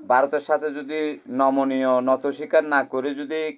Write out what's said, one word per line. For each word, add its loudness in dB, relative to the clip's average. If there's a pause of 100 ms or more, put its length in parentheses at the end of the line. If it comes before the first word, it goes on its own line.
ভারতের 4
সাথে 0
যদি -6
নমনীয়, 2
নত 0
স্বীকার 0
না 2
করে -4
যদি -6